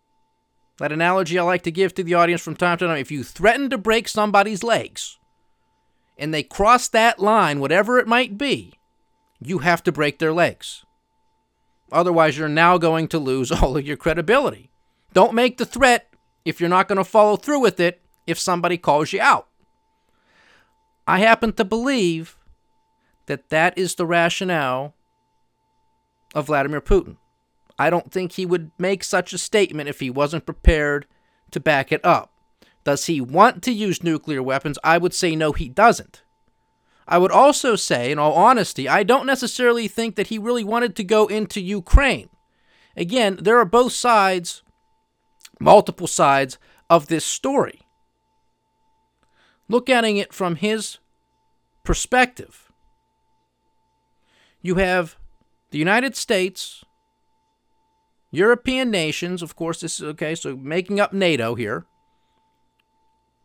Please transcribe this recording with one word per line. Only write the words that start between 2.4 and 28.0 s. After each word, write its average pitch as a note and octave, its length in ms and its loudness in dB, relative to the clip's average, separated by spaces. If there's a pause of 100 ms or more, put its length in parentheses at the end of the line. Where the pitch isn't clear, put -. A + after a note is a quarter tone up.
from D#3+ 140 -10
time F3 240 0
to F#3 80 -2
time, D#3+ 100 -2
if C3+ 140 -8
you C#3+ 120 -8
threaten A#3+ 460 0
to C4 80 -4
break A3 300 -2
somebody's G#3 560 0
legs - 560 -6 (960)
and D3+ 160 -6
they D3+ 80 -2
cross A3+ 460 0
that A3+ 320 2
line, F#3+ 400 2
whatever G3 400 2
it G#3 80 0
might A#3 300 0
be, F#3+ 360 -6 (720)
you D3+ 160 -4
have F3+ 240 0
to F3 80 0
break D3 280 -2
their D#3+ 140 0
legs. - 520 -4 (1080)
Otherwise, E3 460 2
you're D#3 120 -4
now E3+ 280 4
going D#3+ 320 0
to E3 100 -2
lose C3 320 -2
<laughs> E3+ 100 0
all D3 160 0
of C#3 80 -6
your C#3+ 120 -8
credibility. E3+ 720 -2 (420)
Don't B3 200 4
make B3 240 0
the A#3 80 -4
threat A#3+ 460 0 (340)
if E3 140 -6
you're F3 100 0
not F#3 180 2
gonna G3 160 0
follow G#3 320 4
through C#4+ 240 -2
with A3 200 0
it F3 220 0 (240)
if E3 140 -4
somebody F3 380 -2
calls D3+ 360 0
you F#3+ 80 -2
out. A#3+ 260 2 (1600)
I F3 120 2
happen A3+ 340 2
to A3+ 120 -2
believe G3 720 -2 (880)
that - 240 -10
that E3 280 0
is F3+ 180 -4
the F3+ 100 -2
rationale E3 880 -2 (1400)
of D3 140 -4
Vladimir C#3+ 340 -2
Putin. - 360 0 (640)
I C#3 100 2
don't E3+ 220 -2